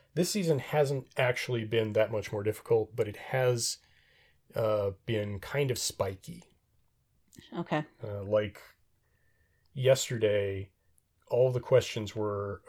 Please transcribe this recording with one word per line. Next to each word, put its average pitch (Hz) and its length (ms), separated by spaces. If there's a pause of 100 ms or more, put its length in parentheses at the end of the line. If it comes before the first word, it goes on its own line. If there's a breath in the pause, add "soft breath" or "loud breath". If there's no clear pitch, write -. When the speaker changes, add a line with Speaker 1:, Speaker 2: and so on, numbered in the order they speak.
(140 soft breath)
Speaker 1:
this 170 160
season 165 280
hasn't 139 480 (100)
actually 123 480
been 110 300
that 107 180
much 104 200
more 107 100
difficult, 110 520
but 113 140
it 104 80
has, 127 640 (760 soft breath)
uh, 107 360 (160)
been 104 340
kind 139 300
of 113 80
spiky. 104 640 (1120)
Speaker 2:
Okay. 165 280 (220)
Speaker 1:
Uh, 101 180
like 104 360 (1120)
yesterday, 104 960 (580)
all 127 220
the 123 100
questions 117 540
were 101 540